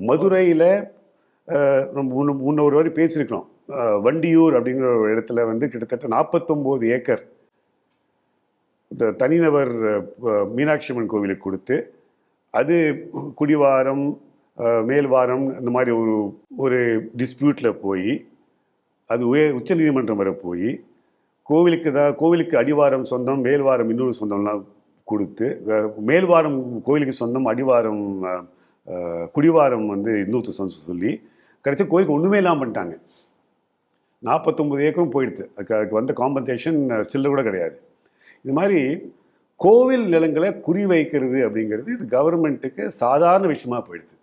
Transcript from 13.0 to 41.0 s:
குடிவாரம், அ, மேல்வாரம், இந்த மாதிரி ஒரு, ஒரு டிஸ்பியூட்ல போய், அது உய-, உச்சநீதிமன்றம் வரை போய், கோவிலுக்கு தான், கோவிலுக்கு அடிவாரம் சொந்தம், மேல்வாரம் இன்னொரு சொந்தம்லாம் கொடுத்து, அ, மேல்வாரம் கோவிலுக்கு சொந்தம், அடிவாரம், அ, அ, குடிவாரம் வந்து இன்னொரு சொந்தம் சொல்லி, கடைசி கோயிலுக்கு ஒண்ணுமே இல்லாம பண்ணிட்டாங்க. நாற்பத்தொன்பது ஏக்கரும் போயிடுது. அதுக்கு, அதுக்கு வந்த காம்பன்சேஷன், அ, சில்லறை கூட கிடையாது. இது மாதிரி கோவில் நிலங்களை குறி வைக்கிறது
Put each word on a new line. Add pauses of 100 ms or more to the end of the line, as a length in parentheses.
குடிவாரம், (400)
அ,
மேல்வாரம்,
இந்த
மாதிரி
ஒரு, (180)
ஒரு
டிஸ்பியூட்ல
போய், (800)
அது
உய-,
உச்சநீதிமன்றம்
வரை
போய், (580)
கோவிலுக்கு
தான்,
கோவிலுக்கு
அடிவாரம்
சொந்தம்,
மேல்வாரம்
இன்னொரு
சொந்தம்லாம் (400)
கொடுத்து,
அ,
மேல்வாரம்
கோவிலுக்கு
சொந்தம்,
அடிவாரம்,
அ, (460)
அ,
குடிவாரம்
வந்து
இன்னொரு
சொந்தம்
சொல்லி, (320)
கடைசி
கோயிலுக்கு
ஒண்ணுமே
இல்லாம
பண்ணிட்டாங்க. (1200)
நாற்பத்தொன்பது
ஏக்கரும்
போயிடுது.
அதுக்கு,
அதுக்கு
வந்த
காம்பன்சேஷன்,
அ,
சில்லறை
கூட
கிடையாது. (600)
இது
மாதிரி (440)
கோவில்
நிலங்களை
குறி
வைக்கிறது